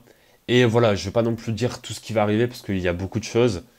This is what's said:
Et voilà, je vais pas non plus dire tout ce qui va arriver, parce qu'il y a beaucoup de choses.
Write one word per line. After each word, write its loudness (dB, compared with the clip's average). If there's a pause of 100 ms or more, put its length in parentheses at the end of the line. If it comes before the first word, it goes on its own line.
(480)
Et 4
voilà, 4
je -6
vais -8
pas 2
non -2
plus -8
dire -4
tout -12
ce -12
qui -12
va 2
arriver, 2
parce -12
qu'il -4
y -2
a 0
beaucoup -6
de -6
choses. 0 (140)